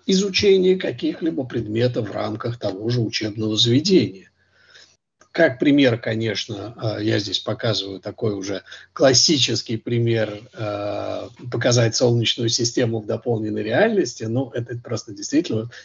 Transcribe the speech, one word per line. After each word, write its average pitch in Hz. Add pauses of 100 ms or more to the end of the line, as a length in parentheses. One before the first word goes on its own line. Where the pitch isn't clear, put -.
изучения 190
каких-либо 165
предметов 117
в -
рамках 107
того 104
же 120
учебного 107
заведения. 127 (1000)
Как 151
пример, 139
конечно, 110
э, 107
я 110
здесь 104
показываю 98
такой 104
уже 98 (300)
классический 131
пример, 113 (120)
э, 101 (240)
показать 120
солнечную 120
систему 113
в 104
дополненной 110
реальности. 151
Ну, 120
это 120
просто 113
действительно 180 (160)